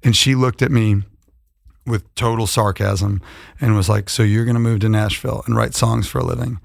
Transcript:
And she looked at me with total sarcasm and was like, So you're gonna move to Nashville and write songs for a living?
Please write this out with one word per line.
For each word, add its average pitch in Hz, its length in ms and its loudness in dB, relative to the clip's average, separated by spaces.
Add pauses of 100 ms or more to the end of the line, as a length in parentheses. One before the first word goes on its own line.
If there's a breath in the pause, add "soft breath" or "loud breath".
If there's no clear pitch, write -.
And 117 140 2
she 135 180 2
looked 127 280 0
at 127 80 2
me 107 320 2 (840)
with 113 280 -6
total 113 320 -2
sarcasm 101 760 0 (380 loud breath)
and 113 140 2
was 98 140 2
like, 104 200 0
So - 140 -2
you're 107 220 2
gonna 117 140 0
move 117 220 0
to 104 80 0
Nashville 107 580 -2
and 117 100 0
write 117 180 0
songs 113 320 0
for - 120 -6
a 127 60 -2
living? 123 400 -4